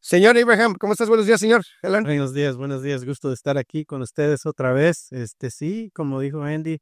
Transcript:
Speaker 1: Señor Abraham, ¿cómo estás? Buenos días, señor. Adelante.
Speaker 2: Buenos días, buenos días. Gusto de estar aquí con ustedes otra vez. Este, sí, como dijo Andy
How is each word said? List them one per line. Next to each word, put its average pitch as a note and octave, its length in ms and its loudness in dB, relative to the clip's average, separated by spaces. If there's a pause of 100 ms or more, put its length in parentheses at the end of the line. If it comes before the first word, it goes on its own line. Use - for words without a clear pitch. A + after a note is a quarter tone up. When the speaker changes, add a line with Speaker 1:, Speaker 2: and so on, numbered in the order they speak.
Speaker 1:
Señor G#3 360 6
Abraham, A#3 380 4
¿cómo G3+ 180 -2
estás? G#3+ 160 -2
Buenos A3 180 4
días, G#3+ 140 4
señor. A3 240 4 (180)
Adelante. G3 280 0
Speaker 2:
Buenos C#3+ 220 -2
días, C#3 240 -2
buenos C3+ 260 -6
días. C3+ 220 -6
Gusto C#3 240 -6
de C3 60 -2
estar C#3+ 240 -2
aquí D3+ 260 -6
con C3+ 180 -10
ustedes D3 440 -2
otra C3 260 -2
vez. D#3 400 2
Este, A#2+ 380 -10
sí, G3+ 440 -8
como C#3 260 -4
dijo C#3+ 220 -6
Andy D#3 400 -6